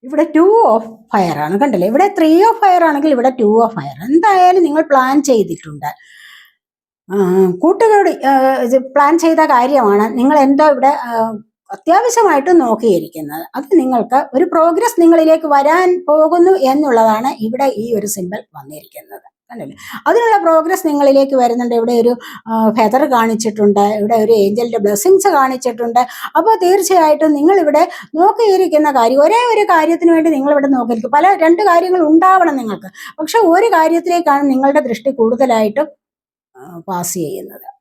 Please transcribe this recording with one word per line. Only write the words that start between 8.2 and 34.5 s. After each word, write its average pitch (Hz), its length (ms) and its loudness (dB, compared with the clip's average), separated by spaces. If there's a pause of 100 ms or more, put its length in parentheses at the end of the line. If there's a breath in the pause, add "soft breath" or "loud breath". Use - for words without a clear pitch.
ആ, 262 380 0
ഇത് 247 160 0
പ്ലാൻ 285 420 0
ചെയ്ത 320 180 0
കാര്യമാണ്. 254 800 2
നിങ്ങൾ 285 220 2
എന്തോ 277 320 4
ഇവിടെ, 262 320 0
ആ, 226 340 -4 (340)
അത്യാവശ്യമായിട്ട് 370 920 0
നോക്കിയിരിക്കുന്നത്. 165 920 -4
അത് 262 80 -8 (100)
നിങ്ങൾക്ക് 254 600 0
ഒരു 285 120 0
പ്രോഗ്രസ് 339 560 0
നിങ്ങളിലേക്ക് 320 460 2
വരാൻ 330 600 0
പോകുന്നു 311 440 2
എന്നുള്ളതാണ് 262 920 0
ഇവിടെ 254 220 -4
ഈ 233 300 -4
ഒരു 202 120 -6
സിംബൽ 196 360 -10 (120)
വന്നിരിക്കുന്നത്. - 680 -20 (300)
കണ്ടില്ലേ? 190 260 -16 (300 loud breath)
അതിനുള്ള 453 300 0
പ്രോഗ്രസ് 339 500 0
നിങ്ങളിലേക്ക് 277 480 0
വരുന്നുണ്ട്. 240 400 -2
ഇവിടെ 233 180 -2
ഒരു, 233 220 0 (320 loud breath)
ആ, 220 220 0
ഫെദർ 226 360 0
കാണിച്ചിട്ടുണ്ട്, 220 720 0
ഇവിടെ 208 360 0
ഒരു 220 160 0
ഏഞ്ചലിന്റെ 226 460 0
ബ്ലെസ്സിങ്സ് 277 500 0
കാണിച്ചിട്ടുണ്ട്. 254 720 -2 (380 loud breath)
അപ്പോൾ 427 180 2
തീർച്ചയായിട്ടും 330 760 2
നിങ്ങൾ 320 260 2
ഇവിടെ 311 300 2 (260 loud breath)
നോക്കിയിരിക്കുന്ന 370 760 0
കാര്യം, 254 300 2
ഒരേ 453 320 2
ഒരു 427 120 0
കാര്യത്തിന് 339 460 0
വേണ്ടി 330 180 2
നിങ്ങൾ 277 220 -2
ഇവിടെ 277 160 0
നോക്കിയിരിക്കും. 240 440 -4
പല 359 300 2
രണ്ട് 339 220 2
കാര്യങ്ങൾ 359 380 2
ഉണ്ടാവണം 330 560 2
നിങ്ങൾക്ക്, 208 300 -10 (320 loud breath)
പക്ഷെ 311 200 -2
ഒരു 381 260 4
കാര്യത്തിലേക്കാണ് 330 840 0
നിങ്ങളുടെ 269 300 0